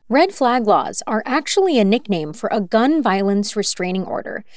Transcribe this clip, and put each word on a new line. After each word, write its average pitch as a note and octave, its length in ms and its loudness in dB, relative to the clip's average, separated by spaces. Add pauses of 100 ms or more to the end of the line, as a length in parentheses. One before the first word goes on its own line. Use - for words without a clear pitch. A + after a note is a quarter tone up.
Red E4 240 2
flag B3 340 0
laws E3 400 2
are A3 200 -2
actually D#4 520 2
a G#3+ 60 4
nickname F#3+ 480 0
for - 180 -6
a G#3+ 120 -2
gun B3+ 400 2
violence G3 520 0
restraining F#3 520 -4
order - 360 -8 (140)